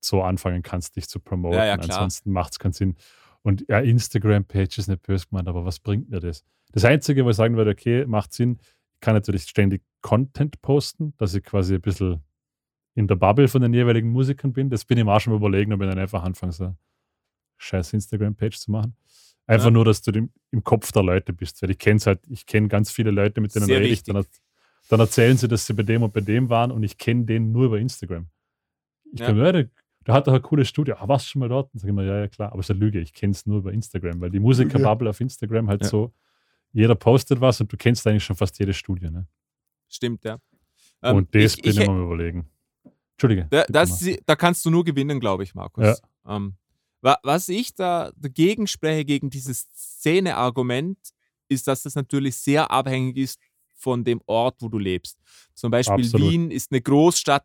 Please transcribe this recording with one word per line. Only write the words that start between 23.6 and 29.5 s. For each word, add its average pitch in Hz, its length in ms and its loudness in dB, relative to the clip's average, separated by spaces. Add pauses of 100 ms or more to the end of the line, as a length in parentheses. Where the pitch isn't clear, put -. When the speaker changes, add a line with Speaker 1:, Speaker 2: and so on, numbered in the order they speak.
Speaker 2:
Sehr 127 100 4
Speaker 1:
rede 101 120 4
ich, 120 40 2 (140)
Speaker 2:
wichtig. 101 80 -4
Speaker 1:
dann, 98 100 0 (640)
dann 113 120 4
erzählen 113 360 6
sie, 117 120 0
dass 110 180 0
sie 113 80 -4
bei 107 80 -2
dem 113 200 0
und 104 120 -2
bei 110 80 0
dem 113 260 0
waren 120 240 0
und 110 100 -4
ich 101 140 -6
kenn 117 300 0
den 113 260 -2
nur 123 140 2
über 110 120 0
Instagram. 90 500 -8 (840)
Ich 127 80 -12
Speaker 2:
Ja. 117 60 -4
Speaker 1:
bin, 110 120 2
ja, 160 140 4